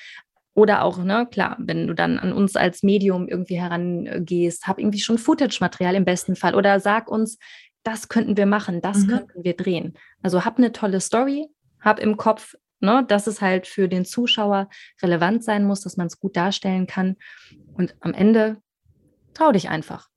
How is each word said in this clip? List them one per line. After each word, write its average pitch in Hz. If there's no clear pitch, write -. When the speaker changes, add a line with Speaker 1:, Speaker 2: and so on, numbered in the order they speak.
Speaker 1:
Oder 214
auch, 180
ne, 202
klar, -
wenn 165
du 165
dann 170
an 185
uns 196
als -
Medium 196
irgendwie 180
herangehst, 175
hab 190
irgendwie 208
schon 226
Footage-Material 196
im 190
besten 180
Fall -
oder 202
sag 208
uns, 220
das 220
könnten 214
wir 202
machen, 202
das 196
Speaker 2:
Mhm. 196
Speaker 1:
könnten 180
wir 175
drehen. 175
Also 180
hab 226
eine 240
tolle 190
Story, 277
hab 214
im 214
Kopf, -
ne, 240
dass 202
es 214
halt 185
für 190
den 180
Zuschauer 202
relevant 180
sein 208
muss, 202
dass -
man's 170
gut 196
darstellen 185
kann. 190
Und 175
am -
Ende 214
trau 311
dich 170
einfach. -